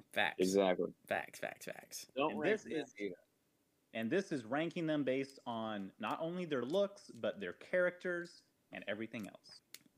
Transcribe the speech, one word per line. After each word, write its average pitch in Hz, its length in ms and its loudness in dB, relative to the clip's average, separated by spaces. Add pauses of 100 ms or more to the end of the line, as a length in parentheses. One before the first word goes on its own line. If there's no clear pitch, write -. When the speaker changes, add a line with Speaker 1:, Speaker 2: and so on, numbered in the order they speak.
(120)
Speaker 1:
Facts. 92 300 2
Speaker 2:
Exactly. 92 520 6 (140)
Speaker 1:
Facts, - 320 -2
facts, - 260 -8
facts. - 400 -10 (100)
Speaker 2:
Don't 147 160 2
Speaker 3:
And 180 100 -4
Speaker 2:
rank 175 100 4 (100)
Speaker 3:
this - 40 -16
Speaker 2:
men - 160 -4
Speaker 3:
is, - 180 -10
Speaker 2:
either. 98 160 -4 (800)
Speaker 3:
and 113 180 -2
this 196 220 0
is 127 120 -2
ranking 160 400 -2
them 151 200 2
based 131 400 0
on 110 540 -4
not 107 200 -2
only 175 260 -4
their 139 200 0
looks, 196 460 0
but 110 280 -2
their 87 140 -4
characters 180 920 -2 (300)
and 95 160 -8
everything 107 380 -6
else. - 340 -18 (360)